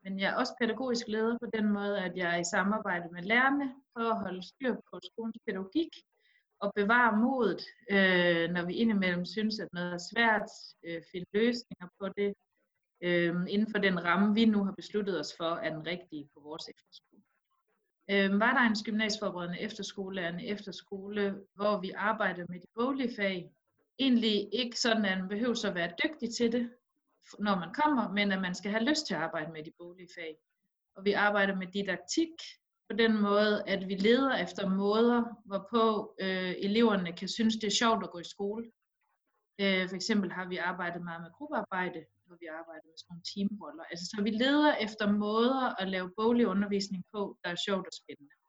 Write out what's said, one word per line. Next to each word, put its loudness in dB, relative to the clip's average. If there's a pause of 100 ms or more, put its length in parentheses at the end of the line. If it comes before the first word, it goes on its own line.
Men -6
jeg 2
er 0
også 0
pædagogisk -2
leder 0
på -8
den 2
måde, 0
at -4
jeg 0
i 0
samarbejde 0
med -10
lærerne 2 (180)
prøver -2
at 0
holde -8
styr -4
på -12
skolens -10
pædagogik -4 (680)
og -4
bevare 4
modet, 2 (280)
øh, 4
når -2
vi -4
indimellem 2
synes, -2
at -6
noget -4
er -8
svært, 2 (340)
øh, -8 (100)
finde -8
løsninger 0 (120)
på -6
det, 0 (680)
øh, 2 (140)
inden 0
for -2
den 2
ramme, 4
vi 6
nu 6
har -2
besluttet -2
os -8
for, -2 (120)
er -2
den -8
rigtige -8
på -20
vores -14
efterskole. -20 (880)
Øh, 4
Vardegnens 4
Gymnasieforberedende -4
Efterskole -8
er -4
en -8
efterskole, -6 (160)
hvor 0
vi -8
arbejder -2
med -10
de -20
boglige -2
fag. -2 (480)
Egentlig 4
ikke -2
sådan, 2
at 2
man -4
behøver -2
at -2
være -2 (100)
dygtig -4
til 2
det, -2 (680)
når 2
man -8
kommer, 2
men 2
at 0
man -2
skal -6
have 2
lyst 0
til -2
at -2
arbejde -4
med -10
de -14
boglige -18
fag. -10 (600)
Og -14
vi 6
arbejder 4
med -4
didaktik -2 (580)
på -4
den 4
måde, 4
at -2
vi -2
leder 4
efter -4
måder, 4 (200)
hvorpå, 0
øh, -2
eleverne 2
kan -8
synes, 2
det -4
er 0
sjovt 2
at -10
gå -12
i -12
skole. -8 (880)
Øh, 2
for -6
eksempel 0
har -6
vi -4
arbejdet -4
meget -10
med -16
gruppearbejde, -6 (220)
hvor -20
vi -14
arbejder -14
med -20
sådan -20
nogle -14 (100)
teamroller. -6
Altså, -10
så -6
vi 0
leder 4
efter 0
måder 2
at -2
lave -4
boglig 4
undervisning 0
på, -6
der -4
er -4
sjovt -2
og -14 (100)
spændende. -18 (140)